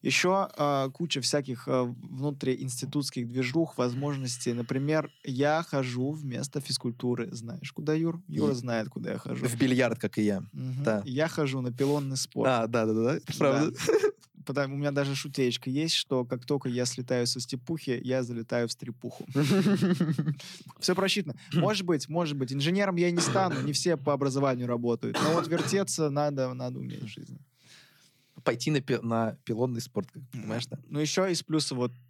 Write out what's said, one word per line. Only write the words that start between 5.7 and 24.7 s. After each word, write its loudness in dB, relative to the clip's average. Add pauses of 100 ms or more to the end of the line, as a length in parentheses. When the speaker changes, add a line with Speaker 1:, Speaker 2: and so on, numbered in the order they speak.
Speaker 1:
вместо -6
физкультуры. -2
Знаешь, -10
куда, 0
Юр? 0
Юра 2
Speaker 2:
И 0
Speaker 1:
знает, -2
куда -6
я -4
хожу. -4
Speaker 2:
в -2
бильярд, 4
как -2
и 2
я. 2 (100)
Speaker 1:
Мгм. -6
Speaker 2:
Да. 2
Speaker 1:
Я -2
хожу 0
на -2
пилонный 0
спорт. 0
Speaker 2:
А, 2
да-да-да, 2
это -8
Speaker 1:
Да. -6
Speaker 2:
правда. 4
<laughs> 4 (320)
Speaker 1:
Потому, 0
у -4
меня 0
даже 0
шутеечка 0
есть, 0
что 0
как -6
только -2
я 0
слетаю 0
со -2
степухи, -4
я 0
залетаю -2
в -6
стрепуху. -10
Speaker 2:
<laughs> 2
Speaker 1:
Все 2
просчитано. 0 (220)
Может 2
быть, 2
может 0
быть. -2
Инженером 2
я 4
не 2
стану, 2
не 0
все 2
по 0
образованию 2
работают. 0